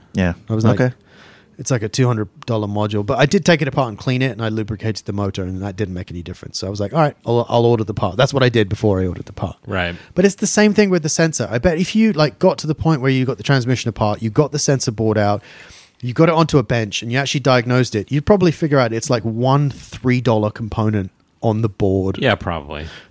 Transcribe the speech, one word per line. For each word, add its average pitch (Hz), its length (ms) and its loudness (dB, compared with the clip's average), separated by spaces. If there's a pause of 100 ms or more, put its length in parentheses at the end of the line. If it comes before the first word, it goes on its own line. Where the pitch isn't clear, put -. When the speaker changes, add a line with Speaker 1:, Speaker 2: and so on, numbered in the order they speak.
(140)
Speaker 1:
Yeah. 90 180 2 (160)
Speaker 2:
I 113 60 -2
was 110 100 0
like, 110 160 2
Speaker 1:
Okay. 127 140 0 (640)
Speaker 2:
"It's, 139 120 -8
like, 123 120 0
a 110 60 -4
two 127 180 0
hundred 110 220 0 (180)
dollar 110 200 -2
module," 104 400 -2
but 127 120 0
I 143 80 6
did 180 180 0
take 165 180 4
it 156 60 -2
apart 131 220 0
and 104 80 -10
clean 127 240 -2
it, 131 100 0
and 104 100 -8
I 113 60 0
lubricated 107 580 -4
the 110 60 -6
motor, 101 320 -4
and 92 180 -8
that 98 140 -8
didn't 95 180 -4
make 90 160 -10
any 87 120 -10
difference. - 360 -14
So - 80 -6
I 95 40 -4
was 101 100 -6
like, 101 120 -4
"All 160 80 2
right, 147 160 2 (100)
I'll, 120 220 2
I'll 120 180 4
order 117 180 2
the 107 100 -6
part." 95 220 -2
That's 131 180 2
what 131 80 2
I 123 60 4
did 110 200 2
before 95 320 0
I 92 60 0
ordered 90 200 -8
the - 60 -18
part. - 240 -8 (100)
Speaker 3:
Right. 90 280 -4 (200)
Speaker 2:
But 185 100 4
it's 196 120 2
the 208 100 -2
same 214 280 4
thing 208 160 4
with 180 120 2
the 156 60 -4
sensor. 160 420 0
I 113 80 -2
bet 160 200 2
if 185 160 -2
you, 220 180 4
like, 151 260 0
got 180 200 2
to - 80 -8
the 151 80 -2
point 160 280 0
where 135 80 2
you 131 140 2
got 123 120 -2
the 104 80 -14
transmission 127 440 0
apart, 104 340 -2
you 110 80 -2
got 143 220 2
the 151 60 -4
sensor 131 320 0
board 110 280 0
out, 104 240 0 (580)
you 123 120 -8
got 165 160 4
it 165 60 2
onto 160 240 4
a 127 40 6
bench, 113 400 -2
and 117 100 -6
you 127 60 0
actually 139 220 -2
diagnosed 123 540 2
it, 101 160 -4
you'd 147 160 -2
probably 185 240 4
figure 147 280 0
out 120 140 2
it's, 113 160 -4
like, 120 140 0
one 127 480 2
three 127 500 -2
dollar 110 300 2
component 107 600 -2 (340)
on 110 180 0
the 113 60 0
board 98 500 -2
Speaker 3:
Yeah, 110 160 2
probably. 76 520 -6 (240)